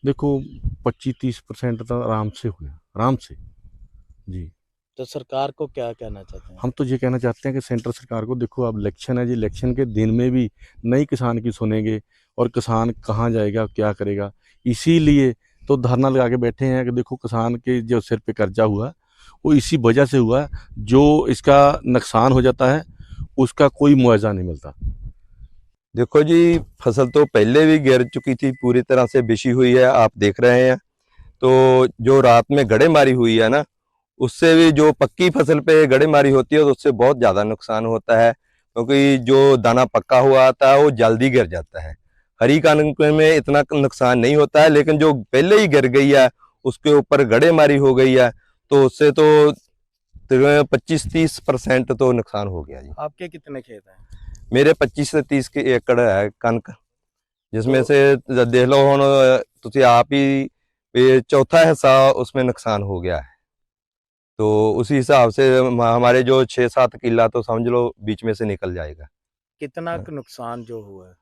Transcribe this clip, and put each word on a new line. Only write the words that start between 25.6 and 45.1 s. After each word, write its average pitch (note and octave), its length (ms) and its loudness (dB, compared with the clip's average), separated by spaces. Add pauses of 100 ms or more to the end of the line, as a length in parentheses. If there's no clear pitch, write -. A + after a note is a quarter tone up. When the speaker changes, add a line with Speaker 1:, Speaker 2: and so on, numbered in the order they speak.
Speaker 3:
देखो B2 260 0
जी, E3+ 360 2
फसल B2+ 500 -4
तो D3 160 0
पहले B2 420 2
भी D#3 120 4
गिर C3 260 2
चुकी C3 300 -6
थी, C3 180 -4
पूरी B2 300 -2
तरह B2+ 240 0
से B2+ 160 -2
बिछी A2+ 280 -2
हुई B2 260 2
है, B2+ 80 6
आप B2 340 2
देख G2+ 220 -2
रहे B2 280 4
हैं। B2+ 80 0 (640)
तो C3 460 4 (140)
जो C3+ 200 2
रात A#2 300 4
में C#3 200 0
गड़ेमारी C#3 420 2
हुई A#2 280 0
है A2 80 2
ना, C#3+ 160 -2 (540)
उससे D#3+ 360 0
भी, E3 180 4
जो D3+ 200 2
पक्की E3+ 380 -2
फसल D#3 300 0
पे D#3 260 2
गड़ेमारी C#3+ 440 2
होती C3+ 240 0
है, D3+ 60 4
तो D3 100 4
उससे C#3 200 -2
बहुत B2+ 280 0
ज़्यादा G#2 260 0
नुकसान A2 420 -6
होता A2+ 320 -2
है, A#2 140 4 (420)
क्योंकि C#3 440 0
जो C3+ 380 2
दाना A#2+ 280 0
पक्का B2 340 -2
हुआ C3 300 4
आता C3 240 2
है, C#3+ 120 4
वो D3 60 4
जल्दी A#2 400 0
गिर A#2+ 160 0
जाता E2 360 -12
है। D#2 140 -16 (460)
हरी C#3 180 2
कनक D3+ 400 0
में D#3 360 2
इतना C#3+ 260 -2 (100)
नुकसान C3 460 -2
नहीं B2+ 180 0
होता D3+ 260 2
है, D#3+ 60 6
लेकिन D3+ 300 2
जो D3+ 160 2